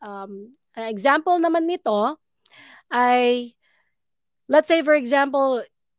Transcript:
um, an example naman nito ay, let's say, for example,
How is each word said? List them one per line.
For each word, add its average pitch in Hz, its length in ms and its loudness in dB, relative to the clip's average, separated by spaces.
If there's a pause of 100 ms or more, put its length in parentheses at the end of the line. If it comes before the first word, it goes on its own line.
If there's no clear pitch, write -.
um, 202 480 -16 (240)
an 226 160 -10
example 277 480 0
naman 330 320 0
nito 247 480 -2 (720)
ay, 247 640 0 (960)
let's 302 160 4
say, 330 160 2
for 302 160 4
example, 269 640 0 (360)